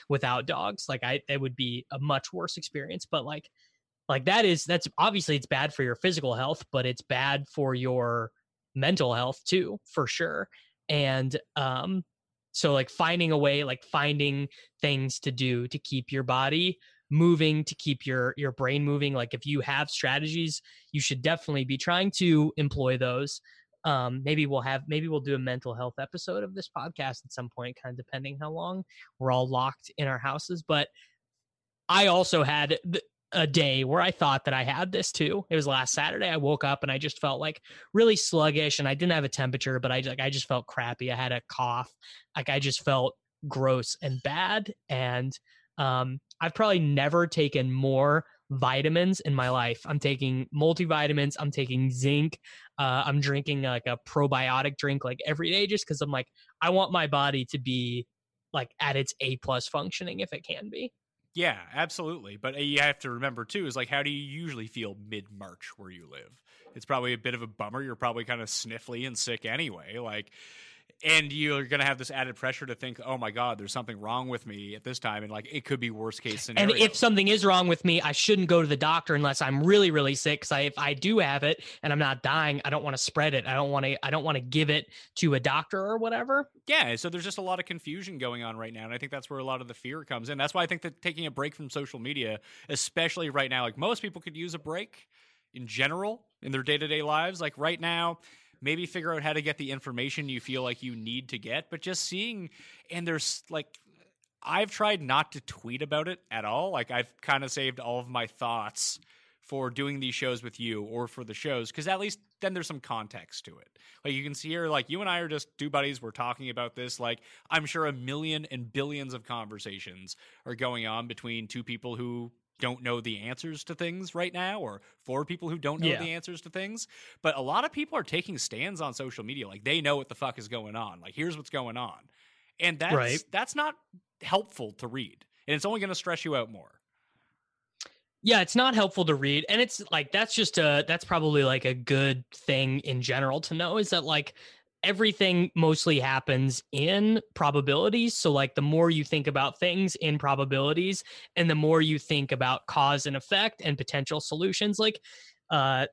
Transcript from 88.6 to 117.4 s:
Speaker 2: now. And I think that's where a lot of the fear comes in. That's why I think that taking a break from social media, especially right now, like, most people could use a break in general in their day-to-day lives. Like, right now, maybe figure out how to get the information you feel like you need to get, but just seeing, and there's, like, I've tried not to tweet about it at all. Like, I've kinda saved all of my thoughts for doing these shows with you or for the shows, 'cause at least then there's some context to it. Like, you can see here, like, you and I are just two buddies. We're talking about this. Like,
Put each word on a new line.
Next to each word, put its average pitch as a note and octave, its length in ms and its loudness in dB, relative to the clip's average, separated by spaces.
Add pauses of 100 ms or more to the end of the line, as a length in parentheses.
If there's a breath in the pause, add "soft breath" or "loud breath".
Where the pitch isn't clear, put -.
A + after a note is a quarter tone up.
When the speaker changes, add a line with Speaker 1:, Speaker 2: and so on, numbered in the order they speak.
Speaker 2:
now. A2 120 -12
And A#2 80 -8
I B2 40 -4
think B2+ 140 -10
that's C3+ 180 -10
where C#3 100 -8
a C3 60 -6
lot C3 160 -4
of B2 60 -14
the A#2+ 80 -14
fear C#3+ 280 -12
comes A#2+ 260 -8
in. C#3+ 100 -4
That's C#3+ 160 0
why F3+ 80 4
I E3 40 0
think E3+ 140 -6
that - 220 -10
taking E3 240 -6
a C#3 40 -6
break C#3 220 -6
from C#3+ 160 -14
social C#3+ 300 -8
media, A#2 400 -6 (300 loud breath)
especially E3 600 -2
right C3+ 220 0
now, B2+ 120 0
like, A2+ 140 -4
most G#3 240 -2
people F3+ 200 -10
could D#3 160 -14
use E3 180 -8
a D#3+ 40 -12
break D#3+ 500 -12 (440 soft breath)
in B2+ 140 -12
general E3 580 -2 (160)
in C3+ 100 -8
their C3+ 120 -2
day-to-day D3+ 400 0
lives. D#3+ 360 -2
Like, D3+ 180 -6
right D#3 220 -2
now, E3+ 400 -2 (400 soft breath)
maybe D#3+ 280 -2
figure E3+ 260 -4
out D3+ 80 -4
how D3+ 120 0
to D3+ 100 -2
get D3+ 160 -2
the C#3 100 -8
information C3+ 600 -6
you B2+ 100 -6
feel C3 240 -6
like B2 180 -6
you B2 140 -10
need A#2 340 -8
to B2+ 80 -8
get, A#2 320 -8
but D#3+ 100 -10
just F#3 260 -6
seeing, G3+ 440 -8 (400 loud breath)
and E3+ 180 -8
there's, - 440 -4
like, D#3 260 -8 (640)
I've G3 300 -2
tried G#3 280 0
not C#3 340 0
to C#3 80 -14
tweet B2 420 -10
about D3+ 240 -2
it F3+ 240 -8
at A2+ 120 -6
all. C3+ 280 -2
Like, B2+ 180 -4
I've B2 320 -4
kinda C#3 280 0
saved C3 300 -4
all A#2+ 200 -4
of B2 80 -8
my B2 180 -4
thoughts A2+ 760 -4 (420 soft breath)
for C3 280 -6
doing C#3 300 -6
these B2+ 160 -6
shows B2+ 260 -4
with A#2+ 180 -14
you A2+ 220 -4
or A2+ 260 -6
for B2+ 160 -16
the A2 120 -12
shows, B2 360 -6
'cause D3+ 160 -8
at F#3+ 120 -2
least G3+ 200 -6 (220)
then F#3+ 140 -4
there's E3+ 100 -6
some D3 140 -10
context G#2+ 680 -10
to E2 140 -20
it. - 180 -20 (260 soft breath)
Like, C#3+ 120 -4
you C3+ 80 -4
can C#3+ 100 -8
see D#3 160 -10
here, E3 200 -4
like, C#3 200 0
you F3 120 -4
and G3 80 -2
I F3 100 0
are E3+ 80 -4
just D3+ 320 -8
two D3 100 -4
buddies. C#3 320 0
We're A2+ 80 -10
talking B2 400 -6
about A#2+ 260 -6
this. B2 240 -8
Like, A#2 220 -4 (300 loud breath)